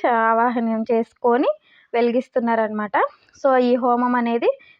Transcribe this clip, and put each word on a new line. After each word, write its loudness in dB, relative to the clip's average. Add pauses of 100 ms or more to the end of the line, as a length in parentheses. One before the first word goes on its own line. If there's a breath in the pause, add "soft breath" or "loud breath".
ఆవాహనం 0
చేసుకొని 0 (440 soft breath)
వెలిగిస్తున్నారనమాట. -2 (400 soft breath)
So 2
ఈ 2
హోమం 0
అనేది 0 (320 soft breath)